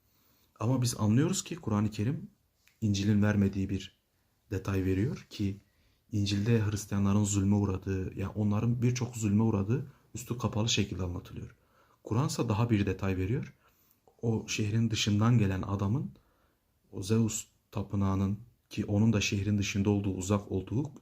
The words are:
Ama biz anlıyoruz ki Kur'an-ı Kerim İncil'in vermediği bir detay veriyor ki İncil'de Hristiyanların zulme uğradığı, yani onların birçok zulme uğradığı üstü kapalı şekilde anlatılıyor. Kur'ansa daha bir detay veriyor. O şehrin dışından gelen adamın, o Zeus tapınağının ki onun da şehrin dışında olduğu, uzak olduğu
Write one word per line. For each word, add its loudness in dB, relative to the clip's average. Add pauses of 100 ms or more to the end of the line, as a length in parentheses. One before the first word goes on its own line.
(600)
Ama 0
biz 0
anlıyoruz 2
ki -10
Kur'an-ı 0
Kerim -4 (500)
İncil'in 2
vermediği 2
bir -6 (520)
detay -2
veriyor -2
ki -4 (520)
İncil'de 2
Hristiyanların 0
zulme 2
uğradığı, -2
yani -4
onların 0
birçok -2
zulme 4
uğradığı 0 (220)
üstü -8
kapalı -2
şekilde -2
anlatılıyor. -10 (480)
Kur'ansa 0
daha 2
bir 4
detay -2
veriyor. -4 (680)
O 0
şehrin 0
dışından 4
gelen 0
adamın, -2 (800)
o -10
Zeus 0 (240)
tapınağının -2 (320)
ki -4
onun 4
da 2
şehrin 0
dışında 0
olduğu, 0
uzak -2
olduğu -4